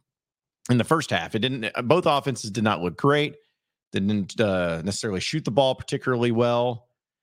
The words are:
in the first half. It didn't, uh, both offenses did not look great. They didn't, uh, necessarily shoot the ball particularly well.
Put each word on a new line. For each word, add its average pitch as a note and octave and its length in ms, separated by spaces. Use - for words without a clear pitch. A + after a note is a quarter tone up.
in B2 80
the A2 60
first D#3+ 260
half. E2 240
It A2 60
didn't, A#2 340
uh, - 80
both D#3+ 240
offenses C#3 460
did G#2+ 120
not G2 200
look F2 140
great. D3 380
They A2 80
didn't, G2+ 380
uh, F2+ 440
necessarily G2 380
shoot - 220
the B2+ 80
ball C3 220
particularly B2 580
well. A#2+ 580